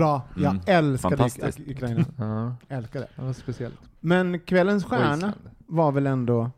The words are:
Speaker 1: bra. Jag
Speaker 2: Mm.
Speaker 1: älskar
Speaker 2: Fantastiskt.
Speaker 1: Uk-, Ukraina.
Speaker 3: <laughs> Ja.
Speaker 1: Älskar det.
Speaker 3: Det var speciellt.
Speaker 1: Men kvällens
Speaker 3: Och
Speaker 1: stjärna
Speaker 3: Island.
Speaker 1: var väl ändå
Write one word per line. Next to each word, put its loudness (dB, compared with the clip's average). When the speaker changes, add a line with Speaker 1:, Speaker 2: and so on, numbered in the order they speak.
Speaker 1:
bra. 2
Jag 2
Speaker 2:
Mm. -2
Speaker 1:
älskar 4
Speaker 2:
Fantastiskt. 0
Speaker 1:
Uk-, -14
Ukraina. -2
Speaker 3:
<laughs> -16
Ja. -8
Speaker 1:
Älskar -8
det. -10
Speaker 3:
Det -10
var -4
speciellt. -8
Speaker 1:
Men 2
kvällens 2
Speaker 3:
Och -8
Speaker 1:
stjärna 2
Speaker 3:
Island. -4
Speaker 1:
var 2
väl 2
ändå 0